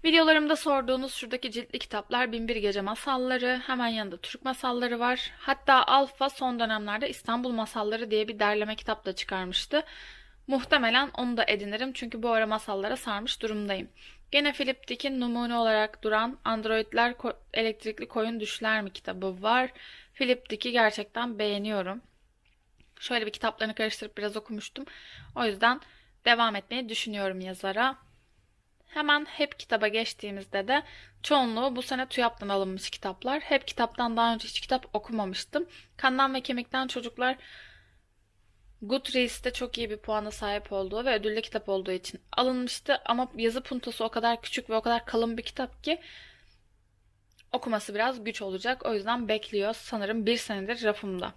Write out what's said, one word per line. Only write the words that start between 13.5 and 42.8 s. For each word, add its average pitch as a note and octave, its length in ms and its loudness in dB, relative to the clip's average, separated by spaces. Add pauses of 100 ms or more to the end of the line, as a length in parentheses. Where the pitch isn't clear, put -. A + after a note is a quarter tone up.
Gene C#4+ 180 4
Philip C4 360 -4
Dick'in C4 320 -4
numune A#3+ 360 0
olarak G#3+ 480 2
duran A3 400 2
Androidler A3 680 2
Ko-, A#3+ 240 -6 (160)
Elektrikli A3 560 -2
Koyun A3+ 320 -2
Düşler A3 420 -2
mi G3 100 -8
kitabı F#3 500 -6
var. B3 280 4 (440)
Philip B3 360 0
Dick'i A3+ 220 -4
gerçekten A3+ 680 2
beğeniyorum. G#3 640 -2 (1000)
Şöyle A3+ 260 -2
bir G#3+ 60 -6
kitaplarını A3 420 -2
karıştırıp G#3+ 440 -4
biraz G#3 180 -2
okumuştum. G#3+ 480 -8 (520)
O B3 80 0
yüzden A3+ 360 4 (440)
devam A#3 320 6
etmeyi A#3 320 -6
düşünüyorum G3+ 520 -4
yazara. G3 560 -2 (880)
Hemen D4 380 2
Hep - 340 -2
Kitap'a G#3+ 300 2
geçtiğimizde G3+ 800 -4
de C#4+ 140 4 (400)
çoğunluğu B3 540 2
bu B3+ 60 -4
sene C4 240 -2
tüyap'tan A#3 420 0
alınmış F#3+ 420 0
kitaplar. B3+ 500 -4
Hep C#4 260 2
Kitap'tan A#3 500 0
daha A#3 180 4
önce - 140 -6
hiç - 120 -6
kitap - 340 -2
okumamıştım. G#3+ 720 -2 (300)
Kandan C4 380 2
ve C4 60 -2
Kemikten B3+ 460 -4
Çocuklar B3 500 -2 (1500)
Goodreads'te B3 680 -2
çok B3 260 -6
iyi A3+ 120 -4
bir G#3+ 60 -6
puana G#3+ 340 -4
sahip G#3 420 -4
olduğu G3 320 -2
ve C4 100 2
ödüllü G#3+ 280 0
kitap - 260 -6
olduğu F#3+ 240 0
için - 280 -8 (120)
alınmıştı. B3+ 760 0